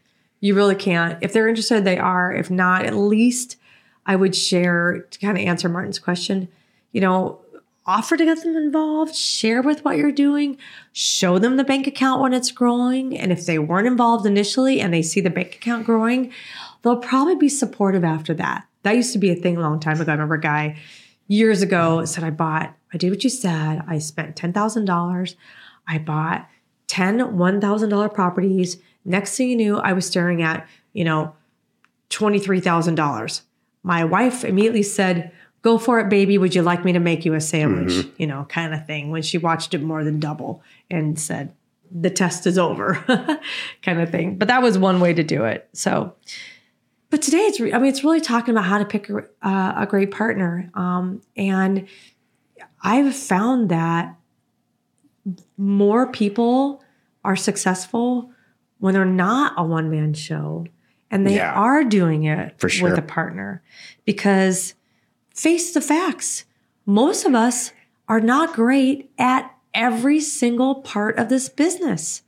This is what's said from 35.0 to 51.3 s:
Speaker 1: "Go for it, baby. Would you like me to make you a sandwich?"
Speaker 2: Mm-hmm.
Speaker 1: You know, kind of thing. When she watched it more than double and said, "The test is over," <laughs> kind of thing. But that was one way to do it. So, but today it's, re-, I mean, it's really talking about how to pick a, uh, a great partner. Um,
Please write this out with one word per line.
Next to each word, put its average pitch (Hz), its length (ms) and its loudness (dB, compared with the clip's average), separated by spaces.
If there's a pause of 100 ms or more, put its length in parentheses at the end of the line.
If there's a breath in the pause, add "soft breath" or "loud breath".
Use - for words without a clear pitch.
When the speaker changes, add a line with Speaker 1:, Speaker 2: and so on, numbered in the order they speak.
Speaker 1:
"Go 226 160 4
for 226 220 2
it, 196 100 0
baby. 202 300 4
Would 185 160 2
you 175 80 4
like 175 200 2
me 180 80 2
to 175 80 2
make 170 240 0
you 160 120 2
a 156 60 0
sandwich?" 107 520 0
Speaker 2:
Mm-hmm. 95 240 -2
Speaker 1:
You 165 80 -4
know, 143 240 -6
kind 165 240 -4
of 156 140 -8
thing. 151 240 -8
When 160 100 -4
she 156 160 -4
watched 165 380 -2
it 143 80 -4
more 156 200 -4
than 151 160 -2
double 151 440 -8 (260 soft breath)
and 156 300 -2
said, - 340 -8 (380)
"The 180 180 -2
test 180 380 -2
is 180 100 2
over," 170 380 0 (100)
<laughs> 294 340 0 (440 loud breath)
kind 170 180 0
of 165 80 0
thing. 175 300 -4
But 202 80 0
that 247 160 4
was 208 160 4
one 185 200 4
way 175 140 4
to 165 100 2
do 143 220 -2
it. - 280 -4
So, 190 420 -2 (960 loud breath)
but 302 100 0
today 311 180 2
it's, 415 200 2
re-, 226 140 -2
I 240 40 2
mean, 269 120 4
it's 269 140 0
really 311 180 4
talking 240 320 0
about 220 100 2
how 190 140 4
to 208 80 2
pick 202 240 -4
a, 202 80 -4 (240)
uh, 190 340 0
a 208 100 -2
great 196 260 0
partner. 180 640 -2
Um, 180 480 -4 (140)